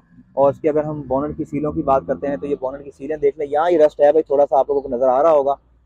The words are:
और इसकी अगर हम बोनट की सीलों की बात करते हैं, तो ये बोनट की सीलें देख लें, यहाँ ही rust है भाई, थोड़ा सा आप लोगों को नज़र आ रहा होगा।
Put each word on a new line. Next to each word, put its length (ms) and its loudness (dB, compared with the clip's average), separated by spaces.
और 140 4
इसकी 160 -6
अगर 160 0
हम 200 -8
बोनट 340 -6
की 80 -8
सीलों 280 -6
की 80 -6
बात 260 0
करते 200 -6
हैं, 120 -6
तो 80 -10
ये 80 -4
बोनट 280 -8
की 80 -20
सीलें 280 -10
देख 200 -2
लें, 60 -6
यहाँ 240 0
ही 80 2
rust 240 2
है 120 6
भाई, 80 4
थोड़ा 240 2
सा 140 2
आप 100 0
लोगों 120 0
को 80 -8
नज़र 180 0
आ 140 2
रहा 100 4
होगा। 240 2